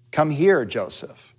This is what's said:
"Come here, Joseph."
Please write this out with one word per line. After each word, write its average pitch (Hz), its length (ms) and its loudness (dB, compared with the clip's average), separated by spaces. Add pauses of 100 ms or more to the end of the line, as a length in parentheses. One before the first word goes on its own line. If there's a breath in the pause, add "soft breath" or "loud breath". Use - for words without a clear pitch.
(120)
"Come 156 200 0
here, 151 340 2
Joseph." - 720 -10